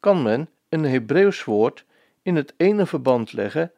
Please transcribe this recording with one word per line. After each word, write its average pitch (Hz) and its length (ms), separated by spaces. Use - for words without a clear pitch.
Kan 190 220
men 120 260
een 160 160
Hebreeuws 139 600
woord 110 400
in 180 140
het 143 200
ene 196 300
verband 127 460
leggen 117 460